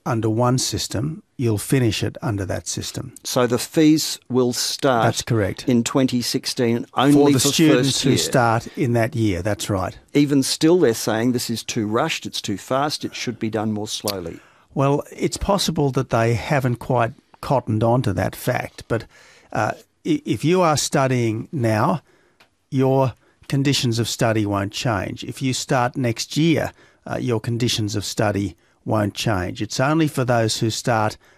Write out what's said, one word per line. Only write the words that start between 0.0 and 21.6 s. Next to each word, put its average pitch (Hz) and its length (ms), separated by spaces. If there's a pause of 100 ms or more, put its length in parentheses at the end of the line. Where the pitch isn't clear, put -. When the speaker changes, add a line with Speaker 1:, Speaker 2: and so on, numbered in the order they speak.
Speaker 1:
under 113 200
one 123 300
system, 123 640 (160)
you'll 110 220
finish 123 420
it 107 220
under 98 220
that 95 220
system. - 460 (100)
Speaker 2:
So 123 220
the 120 140
fees 156 580 (120)
will 123 240
start - 520
Speaker 1:
That's 110 160
correct. 107 480
Speaker 2:
in 120 140
twenty 127 400
sixteen 120 720
only 143 180
Speaker 1:
For 147 200
the 127 60
Speaker 2:
for 139 140
Speaker 1:
students 139 380
Speaker 2:
first - 120
Speaker 1:
who 139 60
Speaker 2:
year. 127 80
Speaker 1:
start 117 580
in 135 180
that 113 220
year, 101 280
that's 104 260
right. 95 260 (180)
Speaker 2:
Even 143 280
still, 165 380
they're 120 160
saying 117 380
this 120 180
is 113 120
too 113 220
rushed, 123 400
it's - 160
too 98 160
fast, 135 480
it - 80
should - 240
be 113 140
done 110 200
more 104 160
slowly. 92 520 (340)
Speaker 1:
Well, 139 380
it's - 260
possible 160 540
that 135 200
they 117 220
haven't 123 440
quite 120 340 (300)
cottoned 117 420
on 117 200
to 98 100
that - 240
fact, - 500
but, - 180 (460)
uh, - 220 (320)
i-, 151 180
if 139 220
you 185 160
are 156 160
studying 123 760
now, 120 500 (680)